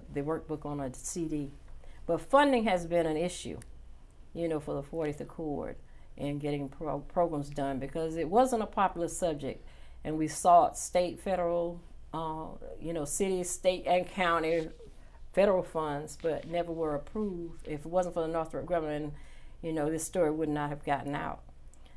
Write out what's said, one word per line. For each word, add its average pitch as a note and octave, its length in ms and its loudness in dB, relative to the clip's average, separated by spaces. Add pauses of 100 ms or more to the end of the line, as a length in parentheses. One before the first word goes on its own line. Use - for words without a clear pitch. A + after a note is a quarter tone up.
(140)
the C#3+ 80 0
workbook D#3 420 -4
on D3 160 -4
a C3 140 -4
C - 340 -4
D. D3 240 -4 (540)
But E3 160 0
funding C4+ 440 6
has F#3 200 4
been E3+ 220 4
an D#3 100 0
issue, D#3+ 420 -4 (720)
you E3+ 140 -2
know, D#3 120 0
for D3 160 -4
the C#3+ 80 -4
fortieth D3+ 380 -4
Accord D3 540 -6 (420)
and C#3+ 220 -4
getting C#3+ 300 -2
pro-, D3 300 -4
programs D3+ 500 0
done, C#3 300 -2
because D#3+ 360 -4
it D#3+ 140 0
wasn't A#3 320 6
a G3+ 60 -4
popular F#3 400 2
subject, D3 580 -2 (380)
and D#3 140 -2
we D#3 100 2
sought F3 500 8
state, - 420 0
federal, F3 640 0 (320)
uh, D#3+ 360 -4 (300)
you E3 140 -4
know, D#3 120 -2
city, F#3+ 380 0
state, F#3 440 0
and F3+ 200 6
county E3 640 2 (640)
federal F#3 300 6
funds, D#3 580 -4
but D#3 260 0
never E3+ 240 0
were D#3+ 220 -2
approved. E3+ 720 -4
If D3+ 180 -6
it E3 40 -8
wasn't F3 240 2
for E3+ 80 0
the D#3+ 60 0
Northrop D#3+ 380 -2
Grumman, D3+ 480 -2 (500)
you D#3+ 100 -2
know, D3+ 160 2
this D#3+ 140 0
story F3 260 2
would D#3 200 0
not D3 200 0
have D3 140 -8
gotten C#3+ 320 0
out. - 260 -6 (560)